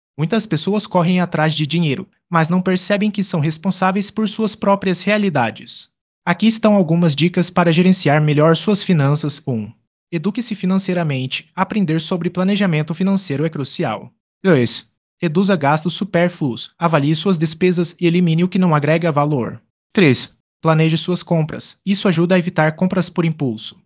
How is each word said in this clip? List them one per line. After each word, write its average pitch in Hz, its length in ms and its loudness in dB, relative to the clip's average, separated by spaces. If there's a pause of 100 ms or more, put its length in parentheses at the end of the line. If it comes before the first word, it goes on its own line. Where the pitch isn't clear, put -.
(160)
Muitas 214 300 -2
pessoas 196 400 -2
correm 180 340 2
atrás 160 340 0
de 156 120 -2
dinheiro, 156 400 -2 (220)
mas 160 220 0
não 185 100 2
percebem 190 500 0
que 202 140 -4
são 170 160 -2
responsáveis 185 720 -2
por 220 180 -4
suas 214 260 -4
próprias 196 480 0
realidades. 196 880 -2 (380)
Aqui 180 200 2
estão 220 280 4
algumas 170 420 2
dicas 175 320 0
para 170 240 2
gerenciar 170 480 4
melhor 151 340 4
suas 202 280 0
finanças. 147 640 0
Um, 110 240 -4 (420)
eduque-se 196 420 -4
financeiramente. 175 1040 -2
Aprender 185 440 0
sobre 175 280 -4
planejamento 180 640 -2
financeiro 185 520 -2
é - 20 -4
crucial. 135 640 -6 (320)
Dois, 135 460 2 (300)
reduza 185 360 0
gastos 151 380 0
supérfluos. 170 800 -4
Avalie 156 380 0
suas 180 240 0
despesas 170 640 -2
e 175 60 0
elimine 170 360 2
o 180 60 2
que 190 100 -2
não 180 160 2
agrega 156 380 2
valor. 143 500 -2 (300)
Três, 147 420 2 (260)
planeje 160 360 2
suas 175 260 -4
compras. 156 640 -4
Isso 196 220 0
ajuda 170 260 2
a 185 40 4
evitar 165 340 0
compras 180 360 0
por 170 160 -2
impulso. 143 600 -4